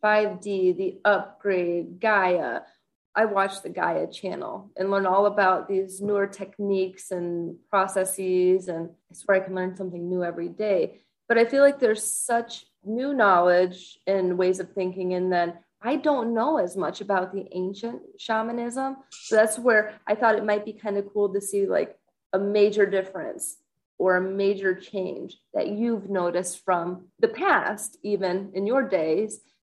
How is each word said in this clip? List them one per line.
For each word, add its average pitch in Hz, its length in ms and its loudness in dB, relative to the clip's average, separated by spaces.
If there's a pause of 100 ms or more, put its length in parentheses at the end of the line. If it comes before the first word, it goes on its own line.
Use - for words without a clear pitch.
five 208 400 2
D, 190 320 0
the 180 320 -4
upgrade, 180 960 -2
Gaia. 180 600 0 (540)
I 220 120 2
watch 196 340 -2
the 165 80 -12
Gaia 170 420 -2
channel - 640 -10
and 190 160 -2
learn 196 140 2
all 196 220 4
about 196 420 2
these 190 320 -2
newer 202 260 0
techniques 196 840 -4
and 175 460 -6 (120)
processes, 190 1000 2
and 170 200 -6 (220)
I 175 40 -20
swear - 220 0
I 190 80 0
can 185 100 -10
learn 185 220 -4
something 175 320 -8
new 180 160 -2
every 170 240 -6
day. 190 520 -2 (280)
But 233 80 4
I 233 80 8
feel 269 180 4
like 277 160 8
there's 214 320 2
such - 540 -4 (180)
new 247 300 -4
knowledge 180 920 4
and 185 320 0
ways 185 220 2
of 180 120 -10
thinking, 185 400 -4
and 185 180 0
then 175 220 0 (300)
I 254 140 -2
don't 262 360 0
know 254 240 0
as 180 180 0
much 185 280 -4
about 185 320 -2
the 196 180 -6
ancient 196 480 -6 (180)
shamanism. 240 800 -4 (140)
So - 260 -2
that's 220 220 4
where 220 340 2 (140)
I 214 80 0
thought 220 220 4
it 202 100 -4
might 208 180 0
be 214 80 -10
kind 202 240 -6
of 202 160 -6
cool 202 220 0
to 202 80 -2
see, 196 240 -2
like, 175 320 0 (340)
a 190 60 0
major 202 480 4
difference 190 720 -4 (380)
or 180 200 4
a 185 40 2
major 196 540 0
change - 640 -10 (180)
that - 140 -2
you've 208 420 -4
noticed 180 540 -2
from 180 420 -2 (140)
the 466 80 4
past, 247 760 -2
even 196 500 -2
in 196 140 -4
your 262 160 2
days, 190 560 0 (240)